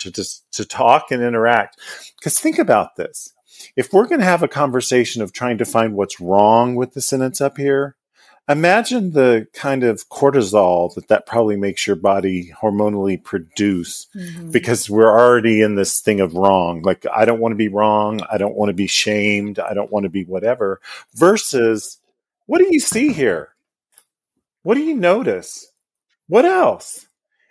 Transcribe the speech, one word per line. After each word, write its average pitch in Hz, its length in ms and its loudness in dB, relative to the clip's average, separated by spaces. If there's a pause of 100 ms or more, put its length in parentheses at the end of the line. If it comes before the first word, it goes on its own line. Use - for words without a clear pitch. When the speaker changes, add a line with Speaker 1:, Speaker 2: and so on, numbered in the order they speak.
Speaker 1:
to 92 100 -14
just, - 440 -12
to 107 100 -8
talk 131 480 2
and 123 100 -4
interact. 117 560 0 (420)
'Cause - 200 -2
think 320 180 -2
about 120 380 2
this. - 360 -12 (440)
If - 160 -4
we're 202 160 4
gonna 294 160 0
have 175 180 2
a 147 60 0
conversation 123 760 0
of 95 100 -8
trying 123 260 -4
to 117 60 -2
find 113 300 0
what's 98 260 -4
wrong 107 540 4
with 123 200 -6
the 135 80 -10
sentence 131 380 -4
up 139 160 -2
here, 139 380 -2 (540)
imagine 185 640 2
the 123 400 4
kind 135 320 -4
of 113 240 -2
cortisol 98 840 2
that - 140 -14
that - 180 2
probably 110 300 0
makes 98 300 -6
your 101 80 0
body 92 560 -2 (100)
hormonally 101 640 -2
produce, 92 840 -6 (100)
Speaker 2:
Mm-hmm. 170 340 -14
Speaker 1:
because 113 400 -2
we're 110 160 4 (140)
already 117 400 4
in 107 160 2
this 98 240 -2
thing 104 200 0
of 85 140 0
wrong. 90 480 2
Like, 92 220 -2 (100)
"I 110 120 2
don't 117 120 2
wanna 113 160 -2
be 107 140 -2
wrong. 107 540 0 (100)
I 104 60 0
don't 104 180 -4
wanna 104 160 0
be 95 160 -2
shamed. 104 720 -2
I 101 140 -6
don't 101 180 -6
wanna 101 160 -2
be 92 160 -6
whatever," 98 560 -4 (340)
versus, 120 840 0 (480)
"What 294 120 0
do 381 140 4
you 302 80 2
see 262 320 0
here? 98 380 -2 (1120)
What 196 120 0
do 277 80 0
you 311 120 -2
notice? 175 800 -2 (560)
What 220 160 2
else?" 349 600 -2 (440)